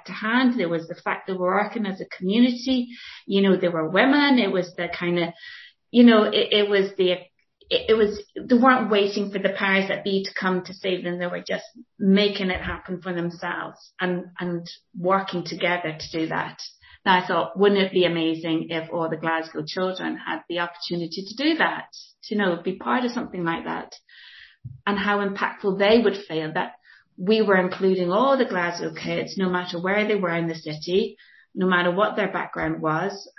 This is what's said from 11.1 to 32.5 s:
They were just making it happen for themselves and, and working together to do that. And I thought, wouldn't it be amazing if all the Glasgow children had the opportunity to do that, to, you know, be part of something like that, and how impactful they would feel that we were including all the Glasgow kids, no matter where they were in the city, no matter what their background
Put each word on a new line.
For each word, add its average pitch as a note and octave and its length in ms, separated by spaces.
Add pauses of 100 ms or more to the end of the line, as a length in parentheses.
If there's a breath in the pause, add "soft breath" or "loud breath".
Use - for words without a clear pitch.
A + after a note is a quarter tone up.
They F3 80
were F3+ 180
just F#3 220 (320)
making G3+ 540
it F3 100
happen F3 400
for F#3+ 100
themselves E3+ 880
and, F3+ 260 (140)
and E3+ 300 (260)
working F3+ 480
together F3 560
to - 200
do D#3+ 80
that. E3 340 (420 soft breath)
And F3+ 200
I - 40
thought, E3+ 300
wouldn't G3+ 240
it F#3+ 100
be F#3 140
amazing E3 640
if D#3+ 240
all E3 160
the D#3+ 80
Glasgow D#3+ 480
children F#3 520
had E3 300
the E3+ 120
opportunity F3 640
to - 180
do D#4+ 140
that, E3+ 300 (380)
to, G#3+ 100
you G#3 40
know, F3 240
be F#3+ 120
part B3 300
of A#3+ 60
something F#3 320
like E3 200
that, E3 280 (920 loud breath)
and G3+ 140
how G3+ 260
impactful G3 540
they G#3+ 240
would G3 140 (100)
feel D#3 240
that F3+ 220 (420 soft breath)
we G#3+ 260
were G3+ 140
including F#3 560
all B3+ 260
the B3+ 60
Glasgow F3 500
kids, E3+ 440
no F#3+ 120
matter F3+ 320
where G3+ 240
they G#3+ 100
were F3+ 200
in E3 140
the D#3+ 60
city, F3 600 (400 soft breath)
no F#3 120
matter F3+ 220
what G#3+ 280
their G3+ 160
background D#3+ 480